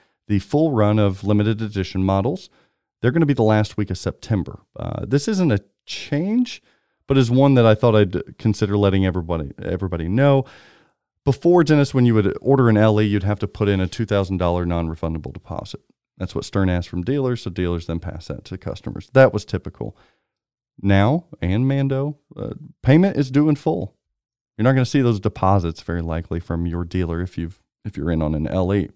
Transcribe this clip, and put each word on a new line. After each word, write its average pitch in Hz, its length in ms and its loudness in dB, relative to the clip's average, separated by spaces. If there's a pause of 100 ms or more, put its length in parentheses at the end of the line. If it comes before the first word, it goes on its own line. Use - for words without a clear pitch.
(280)
the 104 100 2
full 151 340 0
run 107 260 2
of 101 260 0
limited 104 360 0
edition 101 440 -4
models. 98 440 -2 (540)
They're 123 80 2
gonna 143 160 2
be 139 80 2
the 117 80 0
last 107 340 2
week 107 140 -4
of 92 80 -6
September. - 640 -6 (140)
Uh, - 320 -8
this 139 220 -2
isn't 185 240 0
a 101 60 2 (260)
change, 208 760 -4 (440)
but 135 120 2
is 120 120 4
one 135 220 4
that 120 140 6
I 110 80 6
thought 113 200 2
I'd 98 440 0
consider 104 400 0
letting 98 260 2
everybody, 85 480 -4 (100)
everybody 87 460 -6
know. 135 380 2 (800)
Before, 170 380 4
Dennis, 143 280 2
when 123 140 4
you 117 80 4
would 101 260 2
order 131 300 4
an 107 80 6
L 107 200 4
E, 107 60 2
you'd 101 200 0
have 101 160 -2
to 104 60 -4
put 101 220 -2
in 98 100 2
a 92 80 0
two 107 200 -6
thousand 98 320 -2
dollar 87 260 0
non-refundable 82 720 -4
deposit. - 460 -14 (380)
That's 92 160 -8
what - 100 -6
Stern 98 240 0
asked 90 220 -2
from 90 120 -6
dealers, 127 380 -2
so - 80 -12
dealers 87 380 -4
then 82 120 -6
pass - 280 -12
that - 180 -12
to 95 140 -14
customers. - 560 -12
That 131 180 6
was 107 140 -6
typical. - 500 -10 (840)
Now, 101 420 2 (160)
and 101 260 0
Mando, 139 520 -2 (180)
uh, - 140 -10 (320)
payment 170 340 4
is 135 140 -2
due 147 180 2
in 147 80 2
full. - 380 -4 (640)
You're 113 60 0
not 127 80 4
gonna 131 120 2
see 139 160 0
those 117 180 2
deposits 95 640 0
very 85 220 -6
likely 82 360 -6
from 85 280 -4
your 85 180 -4
dealer 85 380 -4
if 90 160 -8
you've, 85 240 -10 (240)
if 104 100 -12
you're 78 140 -4
in 80 100 0
on 78 140 -2
an 78 120 -2
L 95 280 -2
E. 101 220 -2